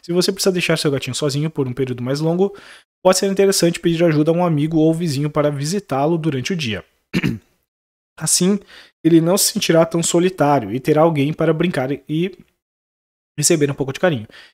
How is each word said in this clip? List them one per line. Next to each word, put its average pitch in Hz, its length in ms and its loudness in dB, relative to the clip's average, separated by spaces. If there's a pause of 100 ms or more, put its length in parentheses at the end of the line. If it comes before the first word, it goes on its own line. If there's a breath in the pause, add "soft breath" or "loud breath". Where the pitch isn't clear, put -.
Se 170 120 -6
você 180 180 2
precisar 190 200 0
deixar 170 260 0
seu 156 120 0
gatinho 131 260 -4
sozinho 147 340 -2
por 139 180 -4
um 123 60 -6
período 123 280 -6
mais 135 180 -4
longo, 180 360 0 (480 loud breath)
pode 185 140 4
ser 196 120 0
interessante 190 500 2
pedir 165 240 0
ajuda 156 280 2
a - 20 4
um 175 120 0
amigo 156 320 0
ou 160 160 4
vizinho 151 360 -2
para 147 220 0
visitá-lo 151 640 -2
durante 151 360 -4
o - 20 -4
dia. 151 280 -6 (300)
<clears throat> - 1080 -8
Assim, 180 400 0 (440 loud breath)
ele 160 180 6
não 175 160 0
se - 140 -2
sentirá 165 340 2
tão 165 160 -4
solitário 147 720 0
e 131 60 -4
terá 151 220 2
alguém 151 320 2
para 160 200 0
brincar 156 380 -2
e 160 400 -4 (1080)
receber 151 320 2
um 135 60 -6
pouco 135 180 -6
de - 60 -12
carinho. 139 280 -2 (260 loud breath)